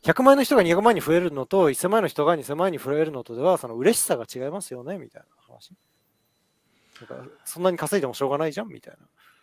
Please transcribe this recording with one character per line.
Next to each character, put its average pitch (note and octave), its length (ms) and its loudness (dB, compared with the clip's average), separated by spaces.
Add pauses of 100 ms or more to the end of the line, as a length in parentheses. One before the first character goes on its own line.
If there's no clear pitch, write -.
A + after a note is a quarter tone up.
百 - 220 2
万 C4+ 100 10
円 C#4 40 6
の C#4 60 2
人 C#4 120 2
が G#3+ 80 6
二 E3 60 2
百 F3 120 4
万 A#3 100 6
円 G#3+ 40 4
に D#3+ 60 -2
増 D3+ 120 0
え E3+ 60 4
る F3 140 -2
の C3+ 120 -6
と、 F#3 240 4
一 B2+ 80 -2
千 F3+ 120 -2
万 A3 100 2
円 G#3 40 0
の E3 40 -2
人 D3 160 -2
が E3+ 140 4
二 C3+ 80 -10
千 C#3+ 100 -6
万 F3+ 140 0
円 - 20 -4
に D3+ 60 -8
増 C3 160 -6
え D3+ 100 0
る D#3 80 -4
の B2+ 140 -10
と A#2 100 -14
で B2 60 -8
は、 F3 160 2
そ C3 100 -10
の A2+ 80 -10
嬉 D3+ 240 2
し - 40 -2
さ E3+ 120 -2
が A#2 180 -8
違 B2+ 140 -10
い D3 40 -8
ま F#3+ 100 -10
す - 120 -14
よ B2 120 -14
ね、 F#3 140 -10
み B2 100 -18
た - 100 -20
い - 40 -20
な - 40 -20 (260)
話。 B2 200 -20 (1400)
な - 80 -14
ん B2+ 80 -18
か、 - 40 -20 (140)
そ - 160 -14
ん F3 40 -6
な F#3 80 4
に E3+ 60 -6
稼 D#3+ 200 -4
い F3 40 0
で C3+ 60 -4
も A#2+ 60 -6
し - 80 -8
ょ C#3 60 -2
う - 20 -2
が C#3 80 -2
な D#3+ 100 -2
い D3+ 60 -6
じ G3 80 -8
ゃ - 20 -8
ん、 A3+ 60 -12
み - 100 -18
た - 120 -20
い - 20 -20 (500)